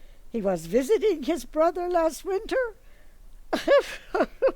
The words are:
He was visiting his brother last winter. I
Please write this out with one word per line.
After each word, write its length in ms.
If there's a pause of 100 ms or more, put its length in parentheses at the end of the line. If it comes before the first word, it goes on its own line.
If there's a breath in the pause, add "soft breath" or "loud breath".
(300 soft breath)
He 100
was 260
visiting 580
his 200
brother 440
last 360
winter. 520 (760 soft breath)
I 760 (280)